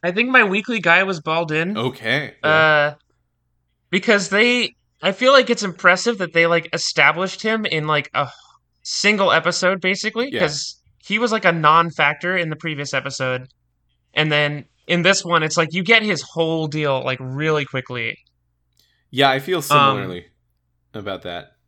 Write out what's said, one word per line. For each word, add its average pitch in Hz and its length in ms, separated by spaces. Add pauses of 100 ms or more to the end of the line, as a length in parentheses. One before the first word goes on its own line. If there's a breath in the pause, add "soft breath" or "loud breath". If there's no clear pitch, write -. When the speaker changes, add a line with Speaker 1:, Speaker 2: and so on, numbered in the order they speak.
Speaker 1:
I 175 80
think 233 180
my 254 140
weekly 208 380
guy 175 220
was 185 180
Baldwin. 165 560
Speaker 2:
Okay. 147 680
Speaker 1:
Uh, 151 520 (960)
because 202 360
they, 240 480 (260)
I 190 120
feel 254 180
like 262 180
it's 233 140
impressive 190 560
that 180 140
they, 165 140
like, 170 260
established 156 680
him 220 240
in, 156 220
like, 147 260
a 135 160 (540 loud breath)
single 196 480
episode, 175 500
basically, 214 500
Speaker 2:
Yeah. - 80
Speaker 1:
'cause 151 420 (220)
he 208 160
was, 233 120
like, 220 140
a 175 60
non-factor 160 880
in 170 120
the 156 60
previous 147 400
episode. 131 520 (680)
And 156 180
then 147 340 (220)
in 175 160
this 190 200
one, 170 200
it's 156 140
like, 160 160
you 185 100
get 220 180
his 202 220
whole 160 440
deal, 143 360
like, 131 180
really 147 440
quickly. 123 520 (960)
Speaker 2:
Yeah, 135 180
I 131 100
feel 175 200
Speaker 1:
Um, - 40
Speaker 2:
similarly 117 640 (680)
about 98 280
that. 87 340 (100)